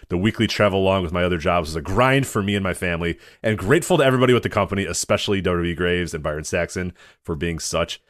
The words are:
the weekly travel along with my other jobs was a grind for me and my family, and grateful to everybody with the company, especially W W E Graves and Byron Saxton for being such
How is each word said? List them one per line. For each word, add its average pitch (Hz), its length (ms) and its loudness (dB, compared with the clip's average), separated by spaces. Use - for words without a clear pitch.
the 90 80 -2
weekly 107 300 2
travel 98 340 2
along 95 220 2
with 82 100 -4
my 90 100 0
other 90 160 0
jobs 85 300 0
was 80 80 -6
a 78 60 -6
grind 123 440 2
for 107 160 -4
me 101 120 -2
and 98 100 -2
my 90 100 -2
family, 85 440 -2
and 110 160 -2
grateful 151 400 2
to 143 60 4
everybody 127 280 4
with 117 120 4
the - 40 0
company, 98 380 -2
especially 98 560 -2
W 90 160 0
W 85 140 -2
E - 20 -4
Graves 87 400 -2
and 78 100 -6
Byron 78 200 -4
Saxton 90 500 -4
for 82 140 -6
being 82 220 -4
such - 520 -4